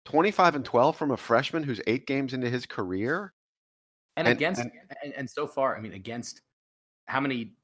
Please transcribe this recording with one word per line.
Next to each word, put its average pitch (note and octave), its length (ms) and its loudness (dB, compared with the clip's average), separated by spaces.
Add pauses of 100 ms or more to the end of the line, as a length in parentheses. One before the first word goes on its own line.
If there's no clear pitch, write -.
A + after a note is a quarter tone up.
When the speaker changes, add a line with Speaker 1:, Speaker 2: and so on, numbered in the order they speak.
Speaker 1:
Twenty-five F3 520 4
and C3+ 80 -4
twelve B2+ 320 4
from D3 160 0
a A2+ 40 0
freshman C3+ 460 2
who's C#3 240 -4
eight A#2+ 220 0
games C3+ 260 -2
into B2+ 160 -2
his B2+ 160 -4
career. A#2 680 -4 (800)
Speaker 2:
And - 100 0
Speaker 1:
And, B2 100 4
Speaker 2:
against, F3+ 240 0
Speaker 1:
and B2 120 -6 (320)
Speaker 2:
and, C#3+ 100 -10
and C3+ 160 -8
so D3 160 -4
far, C3+ 300 0
I - 40 -10
mean, A2 120 -10
against A#2 500 -10 (640)
how C3+ 140 -2
many, C3 320 -4 (120)